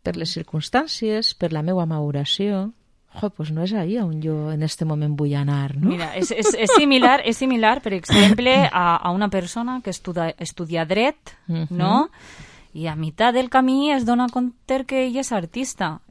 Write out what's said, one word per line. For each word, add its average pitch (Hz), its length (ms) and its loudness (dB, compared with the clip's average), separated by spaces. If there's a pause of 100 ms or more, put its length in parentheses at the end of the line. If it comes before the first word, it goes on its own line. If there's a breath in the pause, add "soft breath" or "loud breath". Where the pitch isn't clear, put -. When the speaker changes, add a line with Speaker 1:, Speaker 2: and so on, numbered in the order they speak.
Speaker 1:
per 175 140 -4
les 165 200 -6
circumstàncies, 220 1000 -2
per 165 180 -4
la 156 100 -4
meua 175 240 0
maduració, 160 840 -2 (480)
jo, 208 100 -2
pues 156 200 -8
no 156 140 -2
és 196 80 -2
ahí 202 260 -2
on 160 240 -2
jo 156 300 -4
en 151 100 -2
este 156 220 -4
moment 151 320 0
vull 143 180 0
anar, 139 420 -2
no? 147 120 2
Speaker 2:
Mira, 165 260 -2
és, - 160 -2
és, 392 240 2
és 330 220 2
similar, 269 480 6
és 226 120 -2
similar, 247 460 2
per 196 120 -2
exemple, 208 600 4
Speaker 1:
<coughs> 269 180 4
Speaker 2:
a, 175 240 2
a - 140 -2
una 196 180 0
persona 233 540 -4
que 196 80 -8
estuda-, 170 480 -6
estudia 165 480 -4
dret, 220 480 -2 (140)
Speaker 1:
Mhm. 165 220 -2
Speaker 2:
no? 196 400 2 (640 loud breath)
I 160 120 -8
a 156 80 -4
meitat 160 400 0
del 254 160 0
camí 262 400 2
es 262 140 0
dona 240 240 2
compte 254 560 -4
que 262 220 -2
ell 240 100 -4
és 262 160 -4
artista 185 800 -6